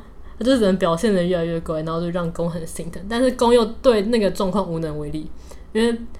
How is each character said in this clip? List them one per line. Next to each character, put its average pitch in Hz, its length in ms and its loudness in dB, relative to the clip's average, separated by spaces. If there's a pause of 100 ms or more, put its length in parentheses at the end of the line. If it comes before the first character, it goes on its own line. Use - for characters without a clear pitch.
(400)
他 220 60 -2
就 269 100 6
只 233 80 4
能 190 140 4
表 170 180 2
现 208 180 2
得 180 80 2
越 180 140 0
来 170 80 0
越 170 160 -2
乖， 160 220 -4
然 160 120 -4
后 165 60 -2
就 175 120 -2
让 175 200 -2
公 170 180 -2
很 165 160 -8
心 165 240 -10
疼。 - 200 -10
但 233 100 -2
是 254 120 4
公 247 220 4
又 233 120 6 (160)
对 220 220 4
那 233 160 2
个 196 120 2
状 190 180 -2
况 190 160 0
无 165 140 -4
能 156 200 -6
为 147 100 -8
力， 151 200 -8 (440)
因 220 100 2
为 233 160 0 (200)